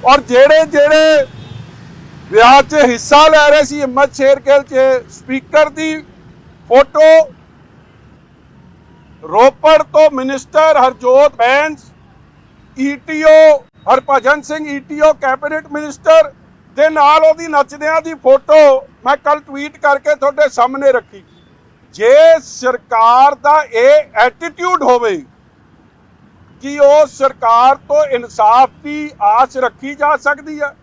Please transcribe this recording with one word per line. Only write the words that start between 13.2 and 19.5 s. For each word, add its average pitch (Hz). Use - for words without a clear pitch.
ਓ 311
ਹਰਭਜਨ 262
ਸਿੰਘ, 302
ਈ 277
ਟੀ 294
ਓ 302
ਕੈਬਨਿਟ 294
ਮਿਨਿਸਟਰ 302
ਦੇ 302
ਨਾਲ 311
ਉਹਦੀ 320
ਨੱਚਦਿਆਂ 294
ਦੀ 320
ਫੋਟੋ 277
ਮੈਂ 285
ਕੱਲ 294
ਟਵੀਟ 285